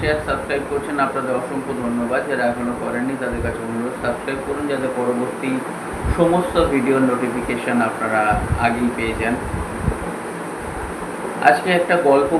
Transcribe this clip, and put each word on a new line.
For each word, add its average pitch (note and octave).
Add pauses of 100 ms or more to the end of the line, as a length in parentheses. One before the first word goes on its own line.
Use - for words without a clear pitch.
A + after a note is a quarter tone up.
শেয়ার, D3+
সাবস্ক্রাইব C#3
করছেন, C#3+
আপনাদের C3
অসংখ্য C3 (100)
ধন্যবাদ। A#2+
যারা B2+
এখনো A#2+
করেননি A#2+
তাদের A#2+
কাছে A2+ (100)
অনুরোধ, A#2
সাবস্ক্রাইব C3+
করুন, C#3+
যাতে C3
পরবর্তী B2 (560)
সমস্ত F3
ভিডিওর C3+
নোটিফিকেশন A#2+
আপনারা A2 (200)
আগেই A#2+
পেয়ে A2+
যান। A#2 (2000)
আজকে D3+
একটা F3
গল্প C#3+